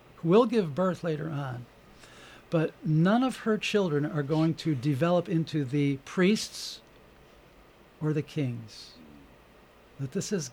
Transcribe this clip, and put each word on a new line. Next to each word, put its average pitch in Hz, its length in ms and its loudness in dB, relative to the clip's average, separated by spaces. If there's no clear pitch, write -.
who 165 120 -2
will 220 180 6
give 208 280 -2
birth 185 280 -2
later 160 260 -4
on, 131 380 -8
but 165 240 0
none 185 400 4
of 254 140 -2
her 220 200 0
children 151 480 0
are 147 160 -2
going 156 320 2
to 160 200 -2
develop 151 540 2
into 160 360 -2
the 139 400 0
priests - 760 0
or 151 120 0
the 147 100 -2
kings. 117 680 -8
That 135 140 -8
this - 200 -4
is 170 200 -2